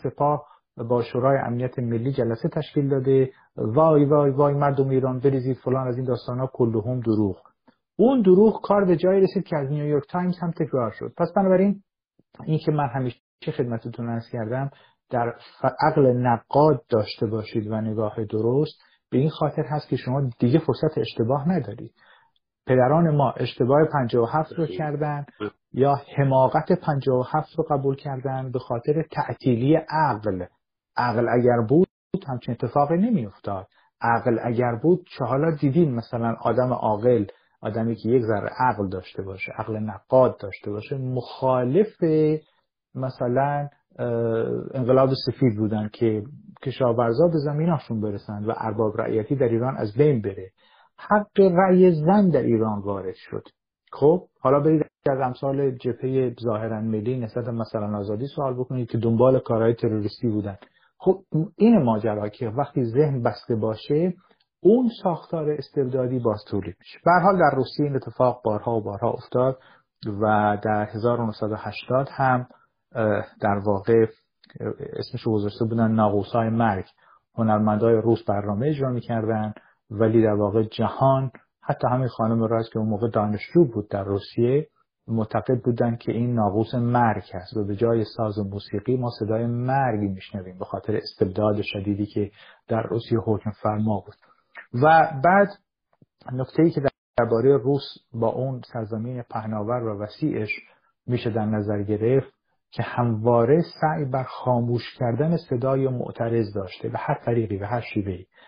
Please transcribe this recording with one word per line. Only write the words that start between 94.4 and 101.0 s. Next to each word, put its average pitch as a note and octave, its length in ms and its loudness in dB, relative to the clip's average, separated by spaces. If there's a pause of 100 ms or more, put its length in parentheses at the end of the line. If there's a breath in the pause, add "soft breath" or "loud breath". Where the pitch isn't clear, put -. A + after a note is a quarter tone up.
و D#3 280 6 (120)
بعد F#3+ 240 6 (880)
نکته‌ای D#3 380 2
که D3 100 -2 (360)
درباره A#2+ 400 4
روس C3+ 260 0 (300)
با A2+ 140 -2
اون B2+ 340 -4 (120)
سرزمین A2+ 560 -8
پهناور A2 540 -4
و G#2 200 -6
وسیعش G#2+ 460 -4 (580 soft breath)